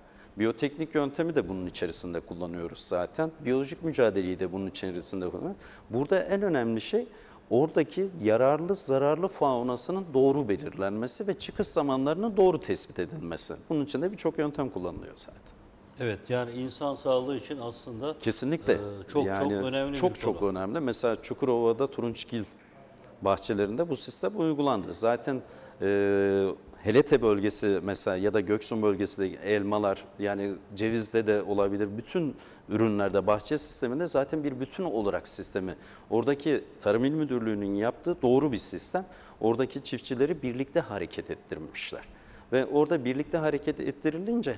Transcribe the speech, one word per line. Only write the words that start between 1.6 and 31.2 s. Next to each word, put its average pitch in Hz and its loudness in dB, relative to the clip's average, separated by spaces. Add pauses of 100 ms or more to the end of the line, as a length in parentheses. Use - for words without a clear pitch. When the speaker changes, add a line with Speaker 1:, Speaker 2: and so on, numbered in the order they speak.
Speaker 1:
içerisinde 85 -4
kullanıyoruz 85 -8
zaten. 98 -2 (140)
Biyolojik 135 0
mücadeleyi 101 2
de 90 -4
bunun 98 -4
içerisinde 90 -6
kullanıyoruz. 143 -6 (340)
Burada 143 2
en 196 0
önemli 120 0
şey 240 -2 (440)
oradaki 160 2 (140)
yararlı, 135 4
zararlı 147 2
faunasının 131 0 (100)
doğru 135 6
belirlenmesi 101 -2
ve 190 -2
çıkış - -2
zamanlarının 156 0
doğru 185 6
tespit - -4
edilmesi. 85 -4 (140)
Bunun 151 0
için 131 -2
de 185 -2
birçok 170 -4
yöntem 147 -2
kullanılıyor 87 -8
zaten. - -16 (600)
Speaker 2:
Evet, 110 -2 (100)
yani 123 -2
insan 127 -4
sağlığı 131 0
için 139 -8
aslında, 120 -8
Speaker 1:
Kesinlikle. 135 2
Speaker 2:
e, 90 4 (300)
çok, 143 2
Speaker 1:
Yani 98 0
Speaker 2:
çok 98 0
önemli 139 -2
Speaker 1:
çok, 156 2
Speaker 2:
bir - -12
Speaker 1:
çok 107 -2
Speaker 2:
konu. 98 0
Speaker 1:
önemli. 95 -4
Mesela 117 0
Çukurova'da 120 2
turunçgil 113 -4 (800)
bahçelerinde 101 2
bu 143 -2
sistem - -2
uygulandı. 139 0
Zaten, 120 0 (380)
e, 98 4 (340)
Helete 123 6
bölgesi 101 4
mesela 95 0
ya 101 2
da 110 4
Göksun 104 0
bölgesi 98 2
de 95 0
elmalar, 101 2 (140)
yani 101 -2 (220)
cevizde 110 0